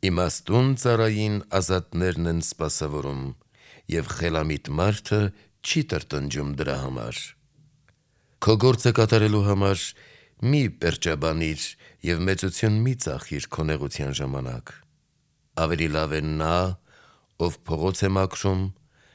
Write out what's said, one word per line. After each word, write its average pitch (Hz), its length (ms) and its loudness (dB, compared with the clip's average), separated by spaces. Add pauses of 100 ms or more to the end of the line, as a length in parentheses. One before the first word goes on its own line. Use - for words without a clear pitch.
Իմաստուն 95 680 2
ծառային 110 640 2 (100)
ազատներն 87 800 0
են 82 100 2
սպասավորում, 71 840 -4 (640)
և 80 220 -2
խելամիտ 80 640 -2
մարդը 104 520 2 (420)
չի - 200 0
տրտնջում 71 680 -4
դրա 69 260 -4
համար։ 64 460 -6 (1160)
Քո 107 140 6
գործը 120 360 4
կատարելու 107 500 4
համար 98 380 2 (580)
մի 139 320 2
պերճաբանիր 80 920 -2 (340)
և 85 220 -2
մեծություն 95 560 0
մի 120 180 0
ծախիր 73 520 -6
քո - 180 -6
նեղության 71 500 -4
ժամանակ։ 67 580 -6 (840)
Ավելի 80 300 2
լավ 76 240 0
է 76 180 0
նա, 78 300 2 (800)
ով 85 180 0
փողոց 82 400 -2
է 98 120 2
մաքրում, 95 520 0 (540)